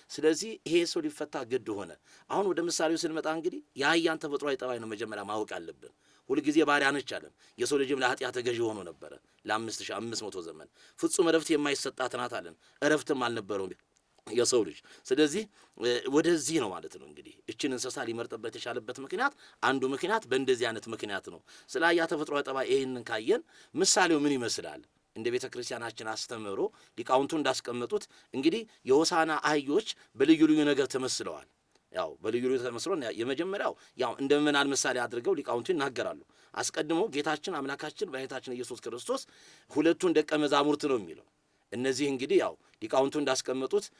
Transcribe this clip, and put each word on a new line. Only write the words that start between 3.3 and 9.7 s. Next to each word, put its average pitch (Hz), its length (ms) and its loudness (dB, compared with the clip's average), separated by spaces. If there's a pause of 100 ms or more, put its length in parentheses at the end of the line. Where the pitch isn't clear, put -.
እንግዲህ 165 300 -4 (160)
የአህያን 160 440 4
ተፈጥሯዊ 143 360 -2
ጠባይ 127 220 -4
ነው 113 100 -8
መጀመሪያ 107 360 -6
ማወቅ 104 280 -4
አለብን። 82 400 -12 (380)
ሁልጊዜ 147 340 0
ባሪያ 143 260 4
ነች 139 220 -2
አለን። 80 200 -10 (260)
የሰው 131 200 2
ልጅም 139 220 0
ለኃጢአት 127 340 0
ተገዢ 120 260 -2
ሆኖ 110 220 -2
ነበረ 78 300 -16 (320)
ለአምስት 107 360 -4